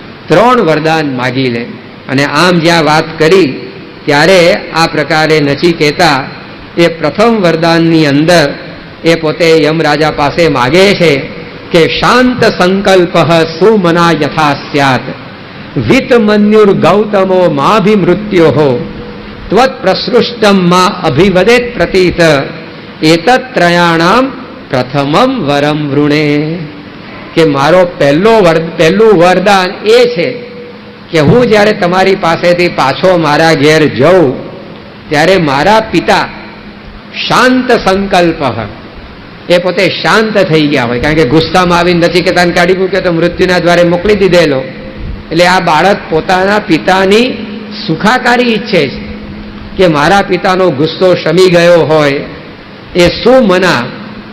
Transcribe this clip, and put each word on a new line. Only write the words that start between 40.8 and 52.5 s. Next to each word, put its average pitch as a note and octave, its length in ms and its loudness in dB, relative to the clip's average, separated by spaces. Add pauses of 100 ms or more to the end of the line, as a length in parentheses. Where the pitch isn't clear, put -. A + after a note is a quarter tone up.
હોય, A#2+ 160 -4
કારણ D3 140 0
કે D#3+ 100 2
ગુસ્સામાં F3 540 0
આવીને F3 280 0
નચિકેતાને F3 460 0
કાઢી F3+ 240 0
મૂક્યો F#3+ 240 -2
તો F3+ 120 -2
મૃત્યુના F3 460 0
દ્વારે E3+ 240 2
મોકલી F3 320 0
દીધેલો. E3 500 2 (680)
એટલે E3+ 140 2
આ F#3 140 2
બાળક E3+ 360 0 (140)
પોતાના F#3 480 0
પિતાની F#3+ 880 0 (400)
સુખાકારી A#3+ 680 0
ઈચ્છે G3 360 0
છે G#2 120 -10 (760)
કે F#3 100 4
મારા E3 360 2
પિતાનો F#3 480 0
ગુસ્સો D#3 440 0
શમી F3 360 2
ગયો E3+ 300 4
હોય, D3 400 0 (760)